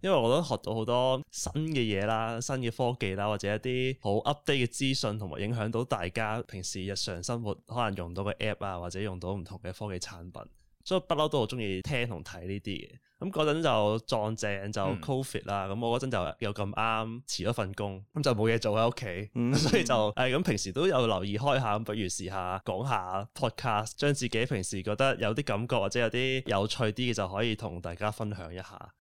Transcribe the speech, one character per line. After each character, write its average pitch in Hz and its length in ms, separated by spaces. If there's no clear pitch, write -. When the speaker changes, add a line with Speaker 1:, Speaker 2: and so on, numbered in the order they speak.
Speaker 1:
因 190 100
為 170 60
我 117 140
覺 139 60
得 175 60
學 127 200
到 98 100
好 113 100
多 127 460
新 - 220
嘅 131 60
嘢 104 260
啦， 113 340
新 135 140
嘅 120 200
科 127 240
技 95 140
啦， 101 140
或 104 100
者 101 180
一 107 40
啲 127 420
好 101 100
update 139 320
嘅 - 0
資 135 340
訊， 107 200
同 98 100
埋 73 100
影 110 160
響 110 140
到 117 160
大 95 240
家 110 380
平 92 160
時 95 240
日 98 80
常 90 260
生 117 220
活 104 100
可 113 80
能 110 200
用 87 200
到 98 80
嘅 104 140
app 107 280
啊， 92 140
或 87 100
者 92 100
用 95 200
到 92 140
唔 95 100
同 - 160
嘅 92 120
科 101 240
技 87 80
產 87 280
品。 - 100
所 185 140
以 - 40
不 - 120
嬲 151 160
都 151 120
好 110 40
鍾 123 140
意 98 240
聽 123 240
同 87 160
睇 87 240
呢 98 140
啲 - 260
嘅。 - 20
咁 190 120
嗰 151 180
陣 160 140
就 110 420
撞 110 300
正 101 360
就 104 120
Speaker 2:
嗯。 95 180
Speaker 1:
covid 135 460
啦， 98 200
咁 98 180
我 117 140
嗰 127 60
陣 131 60
就 87 280
又 104 140
咁 101 180
啱 113 540
辭 - 200
咗 117 80
份 95 200
工， 98 400
咁 156 100
就 139 120
冇 110 180
嘢 117 60
做 107 200
喺 113 80
屋 120 80
企， 101 380
Speaker 3:
嗯。 120 200
Speaker 1:
<laughs> 143 40
所 160 200
以 180 60
就， 123 100
誒， 127 240
咁 185 60
平 135 140
時 95 140
都 147 160
有 127 200
留 98 180
意 101 120
開 135 220
下， 110 200
咁 107 40
不 107 100
如 113 80
試 92 280
下 92 340
講 104 240
下 98 460
podcast， 110 640
將 143 160
自 123 160
己 117 160
平 104 180
時 95 200
覺 107 120
得 135 200
有 101 180
啲 107 100
感 110 240
覺 127 100
或 98 120
者 120 100
有 117 120
啲 131 340
有 101 220
趣 - 180
啲 120 260
嘅 - 40
就 101 120
可 98 160
以 113 120
同 87 260
大 85 140
家 107 160
分 104 240
享 87 180
一 90 40
下。 - 460